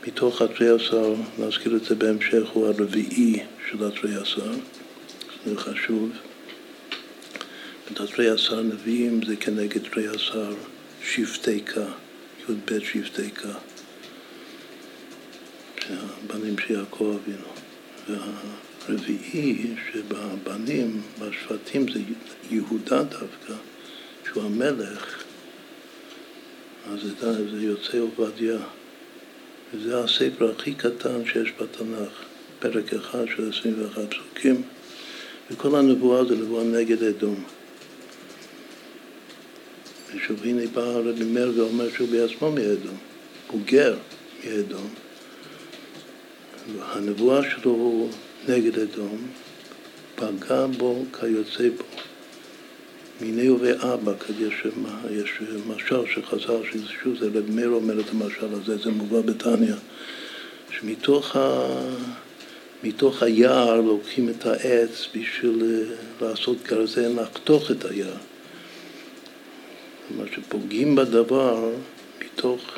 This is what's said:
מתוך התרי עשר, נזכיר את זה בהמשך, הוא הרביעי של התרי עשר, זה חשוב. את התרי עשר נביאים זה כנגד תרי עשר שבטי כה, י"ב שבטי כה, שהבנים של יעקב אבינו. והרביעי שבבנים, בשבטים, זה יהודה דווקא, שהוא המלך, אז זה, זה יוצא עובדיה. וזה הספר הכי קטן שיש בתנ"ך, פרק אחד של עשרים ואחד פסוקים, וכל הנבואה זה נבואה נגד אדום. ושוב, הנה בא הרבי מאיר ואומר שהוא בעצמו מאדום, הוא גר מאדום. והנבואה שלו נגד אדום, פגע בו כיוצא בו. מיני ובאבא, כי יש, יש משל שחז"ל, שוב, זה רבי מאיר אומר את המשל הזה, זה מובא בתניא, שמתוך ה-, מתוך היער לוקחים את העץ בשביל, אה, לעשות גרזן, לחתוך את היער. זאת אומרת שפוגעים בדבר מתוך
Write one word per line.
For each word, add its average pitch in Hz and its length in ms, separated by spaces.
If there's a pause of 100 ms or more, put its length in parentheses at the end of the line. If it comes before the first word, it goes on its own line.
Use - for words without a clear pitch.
מתוך 120 360
התרי 117 260
עשר, 113 460 (240)
נזכיר 113 380
את 110 80
זה 113 100
בהמשך, 110 480 (100)
הוא 110 140
הרביעי 104 720 (300)
של 107 140
התרי 104 320
עשר, 101 360 (960)
זה 104 100
חשוב. 110 540 (1800)
את 104 80
התרי 117 280
עשר 110 340
נביאים 113 640
זה 107 100
כנגד 104 520
תרי 107 200
עשר 104 460 (480)
שבטי - 640
כה, - 140 (680)
י"ב 107 300
שבטי - 560
כה, 101 240 (2250)
שהבנים 104 760
של - 160
יעקב 104 480
אבינו. - 440 (420)
והרביעי 107 1700 (180)
שבבנים, 107 1120 (160)
בשבטים, 107 680
זה 110 100 (520)
יהודה 113 520
דווקא, - 520 (680)
שהוא - 180
המלך, 107 840 (1700)
אז 101 100
זה, 104 500
זה 107 120
יוצא 107 360
עובדיה. 113 600 (1160)
וזה 117 260
הספר 117 500
הכי 139 240
קטן 120 520
שיש 113 340
בתנ"ך, 110 640 (340)
פרק 113 360
אחד 117 300 (120)
של 110 140
עשרים 110 280
ואחד 104 280
פסוקים, - 560 (880)
וכל 143 260
הנבואה 127 480
זה 120 120
נבואה 113 280
נגד 113 380
אדום. 104 420 (2750)
ושוב, 104 300
הנה 120 220
בא 120 160
הרבי 117 420
מאיר 120 320
ואומר 117 340
שהוא 120 180
בעצמו 120 440
מאדום, 104 440 (520)
הוא 110 160
גר 127 320 (480)
מאדום. 104 440 (1900)
והנבואה 104 680 (100)
שלו 117 580 (400)
נגד 113 300
אדום, 107 480 (880)
פגע 123 520
בו 127 380 (160)
כיוצא 113 480
בו. - 160 (1400)
מיני 117 300
ובאבא, 120 640 (140)
כי 107 120
יש, 107 160 (560)
יש 104 300 (260)
משל 117 360 (120)
שחז"ל, 113 640 (240)
שוב, 123 160
זה 113 80
רבי 104 240
מאיר 117 180
אומר 110 320
את 104 100
המשל 107 420
הזה, 104 240
זה 110 140
מובא 107 300
בתניא, 110 540 (960)
שמתוך 139 640
ה-, 131 520 (920)
מתוך 127 400
היער 117 580
לוקחים 113 480
את 113 180
העץ 117 680
בשביל, 113 500
אה, 113 600
לעשות 110 360
גרזן, 117 540
לחתוך 143 540
את 110 140
היער. 95 260
זאת 85 80 (1900)
אומרת - 220
שפוגעים 104 640
בדבר 117 720 (540)
מתוך 123 360 (180)